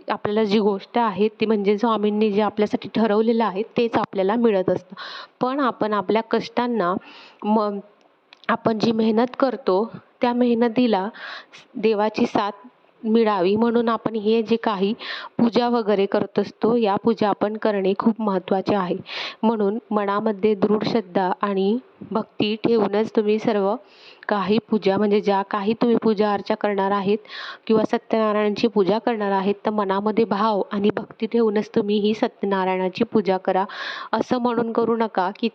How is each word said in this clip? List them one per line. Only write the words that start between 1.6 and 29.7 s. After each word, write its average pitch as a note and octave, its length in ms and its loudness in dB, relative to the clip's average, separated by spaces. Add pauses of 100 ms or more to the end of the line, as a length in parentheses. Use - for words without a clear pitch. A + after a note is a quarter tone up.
स्वामींनी G#3+ 540 2
जे G3+ 100 2
आपल्यासाठी G#3 540 -2
ठरवलेलं A3+ 500 2
आहे, F#3+ 180 -2 (140)
तेच A#3 180 0
आपल्याला G3+ 400 0
मिळत G3+ 340 2
असतं. F#3 260 -4 (460)
पण B3+ 180 0
आपण G#3+ 340 -2
आपल्या G#3 280 0 (100)
कष्टांना, A3 640 -2 (480)
म-, G#3 360 0 (680)
आपण A3 300 0
जी A3 120 2
मेहनत A3+ 480 2
करतो, G#3+ 520 0 (300)
त्या B3 120 2
मेहनतीला A#3 760 2 (640)
देवाची A3 500 0
साथ G#3 260 -2 (520)
मिळावी, G#3 520 2
म्हणून A#3 340 2
आपण A3+ 260 -2
हे A3 260 2
जे A3 140 0
काही G#3 380 -2 (460)
पूजा A#3 300 2
वगैरे G#3 360 2
करत G3+ 340 -2
असतो, G#3 360 0
या G#3+ 200 2
पूजा G#3+ 340 0
आपण G#3 280 -2
करणे G3+ 420 0
खूप A3+ 220 0
महत्त्वाचे F#3+ 540 -2
आहे. F#3 200 -2 (480)
म्हणून G#3+ 340 0 (140)
मनामध्ये G#3 640 0
दृढ G3+ 280 0
श्रद्धा F#3+ 480 -2 (100)
आणि G3+ 360 0 (340)
भक्ती G#3+ 440 -2
ठेवूनच G#3+ 600 0
तुम्ही G#3+ 240 2
सर्व G#3 360 0 (520)
काही G3+ 300 0 (140)
पूजा, F#3+ 260 2
म्हणजे G#3 240 2
ज्या G3 200 2
काही G3+ 320 -2
तुम्ही A#3 300 2
पूजा G#3 300 2
अर्चा G3 220 -2
करणार G3 360 0
आहेत G3+ 260 0 (500)
किंवा A3 160 4
सत्यनारायणची G#3+ 840 0
पूजा G3+ 320 2
करणार G#3 320 -2
आहेत, G3 240 0 (100)
तर A3 40 -2
मनामध्ये G#3 560 0